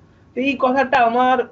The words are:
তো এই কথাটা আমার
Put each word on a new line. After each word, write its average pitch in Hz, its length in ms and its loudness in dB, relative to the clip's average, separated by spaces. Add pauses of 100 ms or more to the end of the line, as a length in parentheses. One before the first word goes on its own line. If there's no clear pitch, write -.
(340)
তো 240 60 -6
এই 269 180 -2
কথাটা 262 400 0
আমার 247 400 2 (140)